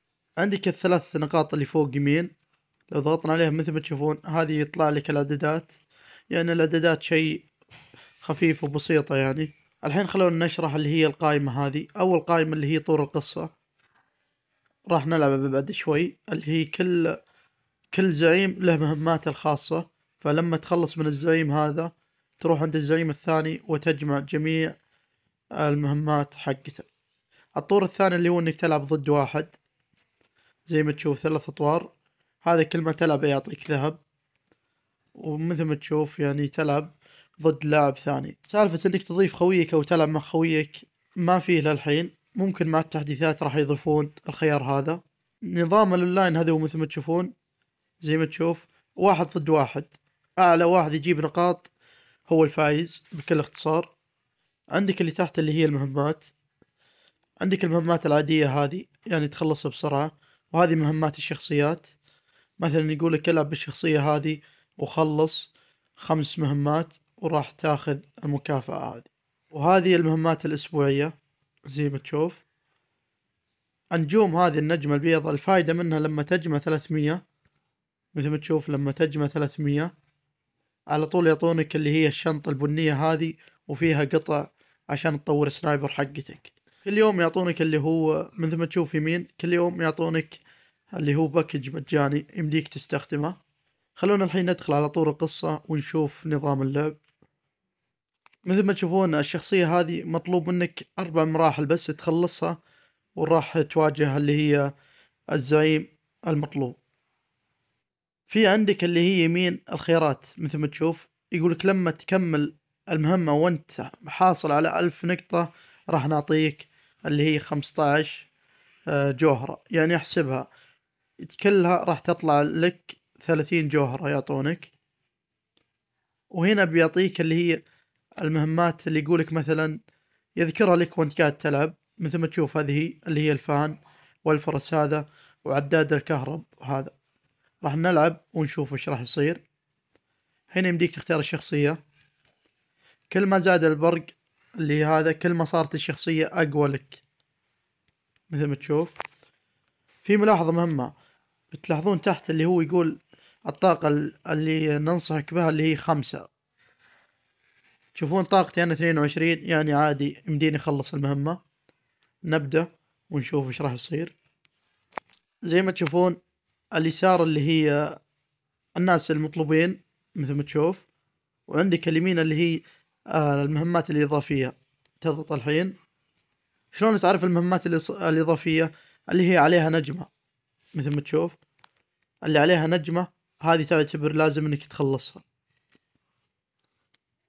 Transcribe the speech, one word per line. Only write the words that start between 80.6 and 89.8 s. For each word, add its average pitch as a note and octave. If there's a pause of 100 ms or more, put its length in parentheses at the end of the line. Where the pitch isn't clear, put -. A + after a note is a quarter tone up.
على D#3
طول E3+
يعطونك D#3+
اللي D3+
هي D#3
الشنطة D3
البنية D3
هذه D#3+ (340)
وفيها D3+
قطع D3+ (420)
عشان D3
تطور D3
سنايبر C#3+
حقتك. C#3+ (320)
كل G3+
يوم G#3+
يعطونك E3+
اللي D#3+
هو D#3
مثل D#3+
ما E3
تشوف E3
يمين، D#3+ (140)
كل F3
يوم F3